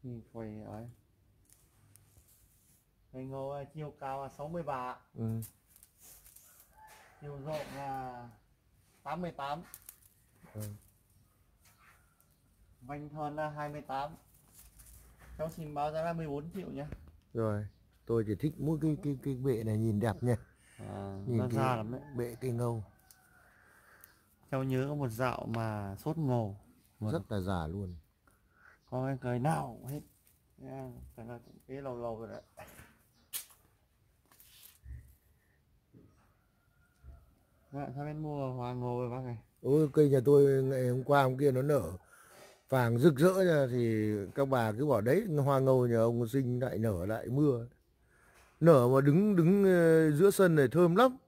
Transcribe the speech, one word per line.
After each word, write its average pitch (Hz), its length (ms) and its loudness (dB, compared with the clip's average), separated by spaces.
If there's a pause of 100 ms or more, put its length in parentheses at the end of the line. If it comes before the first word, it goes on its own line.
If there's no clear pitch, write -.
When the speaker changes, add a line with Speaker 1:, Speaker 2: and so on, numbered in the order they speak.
Speaker 1:
Thì 120 180 -14 (120)
quay 107 300 -12
ấy. 107 260 -14 (2250)
Cây 131 120 -14
ngô, 135 240 -10
à, 143 140 -10 (100)
chiều 151 260 -12
cao 135 240 -8
là 131 60 -12
sáu 147 180 -14
mươi 170 160 -8
ba. 127 340 -8 (160)
Speaker 2:
Ừ. 113 280 -6 (1800)
Speaker 1:
Chiều 143 160 -14
rộng 143 280 -10 (100)
là 131 540 -10 (760)
tám 156 180 -10
mươi 175 100 -8
tám. 147 320 -8 (920)
Speaker 2:
Ừ. 107 80 -12 (2250)
Speaker 1:
Vành 147 280 -12
thon 147 260 -8
là 151 140 -6
hai 147 200 -10
mươi 147 120 -12
tám. 143 340 -8 (1200)
Cháu 156 120 -6
xin 151 240 -12
báo 147 180 -4
giá 160 120 -6
là 170 100 -4
mười 165 140 -8
bốn 147 240 -8
triệu 185 200 -12
nhá. 139 160 -10 (460)
Speaker 2:
Rồi, 107 340 -2 (380)
tôi 117 220 0
chỉ 107 80 0
thích 147 220 -4
mỗi 151 240 -2
cái, 151 220 0
cái, 143 200 -4
cái 139 120 -4
bệ 123 280 -2
này 107 140 0
nhìn 110 220 0
đẹp 107 240 0
nha. 120 120 4 (420)
Speaker 1:
À, 98 500 -10
Speaker 2:
Nhìn 123 100 -2
Speaker 1:
nó 127 100 0
Speaker 2:
cái 117 100 -2
Speaker 1:
ra 131 180 2
lắm 110 160 -6
đấy. 131 100 -8 (140)
Speaker 2:
bệ 120 260 -6
cây 127 100 -4
ngô. 117 320 -4 (1700)
Speaker 1:
Cháu 135 120 -2
nhớ 131 260 0
có 147 60 -4
một 139 140 -4
dạo 117 460 -4
mà 107 400 -4
sốt 160 220 -6
ngô. 120 380 -2 (440)
Speaker 2:
Rất 113 320 -4
là 104 80 -2
già 90 280 -4
luôn. 90 280 -8 (920)
Speaker 1:
Có 127 160 -6
cái 135 160 -4
cây 123 180 -2
nào 143 400 -2
cũng 117 80 -16
hết. 147 140 -10 (560)
Nha, 135 340 -14 (240)
cái 113 100 -16
này 120 200 -14
cũng - 120 -20 (100)
ế 135 140 -14
lâu 127 160 -10
lâu 117 220 -8
rồi 113 80 -12
đấy. 104 140 -14 (4000)
Dạ, 139 240 -8
sao 143 100 -8
bên 151 180 -8
mua 143 300 -6
hoa 123 200 -6
ngô 123 260 -4
rồi 123 100 -4
bác 127 160 -8
này? 120 120 -8 (240)
Speaker 2:
Ôi, 147 320 4
cây 151 160 6
nhà 135 160 4
tôi 139 380 8
ngày 131 260 0
hôm 127 140 0
qua 143 200 6
hôm 131 140 2
kia 139 140 4
nó 127 100 0
nở 113 360 0 (720)
vàng 117 300 2
rực 147 160 6
rỡ 185 300 4
ra 147 260 4
thì 110 420 0 (220)
các 139 100 0
bà 120 260 0
cứ 117 140 -2
bảo: 123 160 2
"Đấy, 151 240 2 (200)
hoa 139 140 4
ngô 131 280 4
nhà 117 100 2
ông 117 300 2
Sinh 123 320 -2
lại 123 180 -4
nở 101 280 0
lại 110 220 -4
mưa." 127 400 0 (920)
Nở 147 280 8
mà 135 140 6
đứng, 185 340 4
đứng, 180 280 6
ờ, 165 480 6
giữa 185 200 6
sân 180 240 6
này 139 160 6
thơm 170 240 6
lắm. 254 220 4 (100)